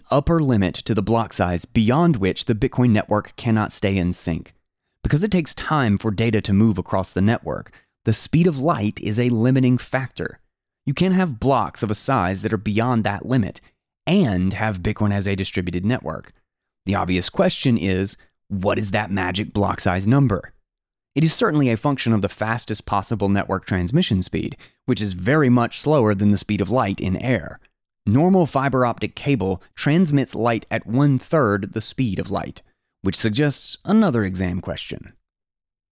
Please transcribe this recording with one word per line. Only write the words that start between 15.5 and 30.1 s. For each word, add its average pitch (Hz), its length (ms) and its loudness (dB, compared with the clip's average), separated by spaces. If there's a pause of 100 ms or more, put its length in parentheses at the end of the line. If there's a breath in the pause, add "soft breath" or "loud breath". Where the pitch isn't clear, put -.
network. - 480 -6 (540)
The 98 80 0
obvious 90 340 0
question 139 480 2
is, 92 400 -2 (320 soft breath)
what 101 300 -2
is 101 140 -4
that 104 180 -2
magic 92 420 -4
block 95 280 0
size 95 260 0
number? 120 460 2 (640)
It - 80 2
is 160 100 2
certainly 151 340 2
a 113 80 2
function 131 360 0
of 104 100 4
the 98 60 2
fastest 110 580 -6
possible 101 420 -2
network 95 380 0
transmission 95 560 0
speed, - 340 -6 (280 soft breath)
which 113 160 -2
is 101 140 -4
very 127 340 2
much 120 320 2
slower 123 340 2
than 104 160 2
the 98 80 2
speed 104 220 -2
of 92 100 -2
light 107 300 0
in 92 160 -2
air. 110 420 -4 (480)
Normal 165 400 4
fiber 131 400 0
optic - 300 -4
cable 98 440 -2 (140 soft breath)
transmits 147 640 2